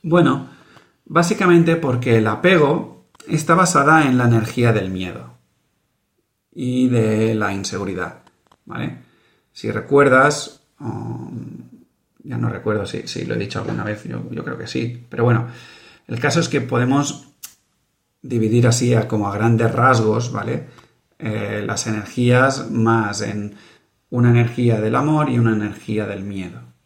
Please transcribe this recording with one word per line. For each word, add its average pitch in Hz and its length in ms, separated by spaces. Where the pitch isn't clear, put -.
Bueno, 156 460
básicamente 170 720
porque 120 420
el 110 80
apego 147 680
está 165 280
basada 160 520
en 127 120
la 123 60
energía 117 480
del 95 180
miedo 92 440
y 127 360
de 110 460
la 104 180
inseguridad, 95 680
¿vale? - 340
Si - 180
recuerdas, 139 920
o, 107 500
ya 131 140
no 117 120
recuerdo 104 380
si, - 220
si - 160
lo - 100
he 113 40
dicho 107 220
alguna 110 240
vez, 104 200
yo, - 260
yo - 140
creo 131 140
que - 80
sí, 123 420
pero - 160
bueno, 117 240
el 117 140
caso 165 200
es - 80
que 139 120
podemos 127 680
dividir 120 440
así 120 280
a, 120 140
como 104 200
a 101 60
grandes 113 380
rasgos, 120 600
¿vale? 117 360
Eh, 107 480
las 104 200
energías 123 840
más 113 520
en 104 320
una 120 200
energía 117 500
del 110 140
amor 147 360
y 120 80
una 117 160
energía 104 520
del 98 160
miedo 98 380